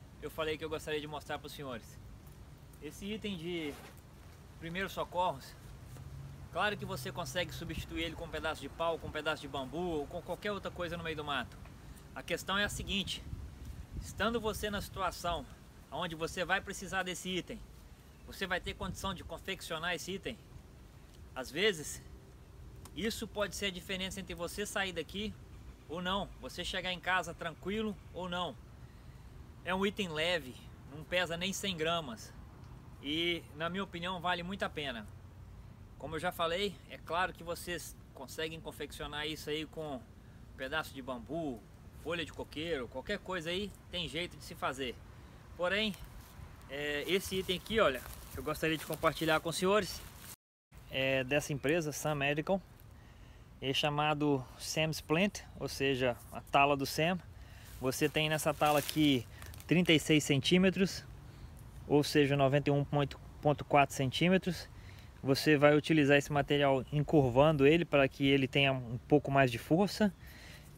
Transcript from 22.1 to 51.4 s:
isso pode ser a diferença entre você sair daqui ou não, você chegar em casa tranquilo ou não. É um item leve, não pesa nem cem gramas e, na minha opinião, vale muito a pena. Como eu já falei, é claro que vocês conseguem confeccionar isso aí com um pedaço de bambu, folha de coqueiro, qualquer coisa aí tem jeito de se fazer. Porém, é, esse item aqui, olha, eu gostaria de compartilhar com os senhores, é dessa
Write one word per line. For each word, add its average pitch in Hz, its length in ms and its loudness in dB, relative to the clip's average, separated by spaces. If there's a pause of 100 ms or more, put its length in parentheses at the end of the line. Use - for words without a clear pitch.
isso 214 320 -4
pode 202 300 -2
ser 202 120 -2
a - 20 0
diferença 185 500 -6
entre 180 140 -8
você 170 320 -4
sair 196 260 -2
daqui 190 400 -4 (560)
ou 170 140 -6
não, 185 260 0 (100)
você - 240 -10
chegar 175 300 -4
em 175 80 -6
casa 180 320 0
tranquilo 180 640 -4 (160)
ou 180 160 -6
não. 175 260 -2 (1120)
É 175 100 -2
um 190 120 2
item 202 220 -2
leve, 156 460 0 (400)
não 156 80 -10
pesa 175 320 0
nem 180 160 -4
cem 190 280 -4
gramas 156 520 -2 (720)
e, 165 400 0 (140)
na 165 140 -2
minha 190 120 -2
opinião, 180 380 -4
vale 175 220 0
muito 196 200 -4
a 202 60 -2
pena. 123 380 -6 (920)
Como 151 180 -8
eu 151 40 -2
já 175 100 -2
falei, 175 440 0 (160)
é 131 80 -14
claro 175 340 -2
que - 100 -14
vocês 170 540 -6 (160)
conseguem 160 480 -8
confeccionar 147 640 -8
isso 151 220 -6
aí 156 160 -2
com 151 320 -8
um 117 40 -8 (540)
pedaço 147 380 -4
de 135 80 -10
bambu, 127 580 -6 (460)
folha 165 220 -4
de - 40 -14
coqueiro, 143 580 -6
qualquer 196 300 -6
coisa 185 300 -4
aí 185 240 -4 (180)
tem 175 160 -4
jeito 160 300 -4
de - 80 -16
se 127 100 -12
fazer. 131 400 -2 (640)
Porém, 196 380 0 (760)
é, 147 380 -2
esse 190 300 0
item 185 200 0
aqui, 214 240 0
olha, 139 220 4 (340)
eu 139 60 -6
gostaria 156 340 0
de 143 80 -6
compartilhar 156 560 2
com - 80 -4
os 156 80 -2
senhores, 196 420 4 (920)
é 135 340 2
dessa 143 300 0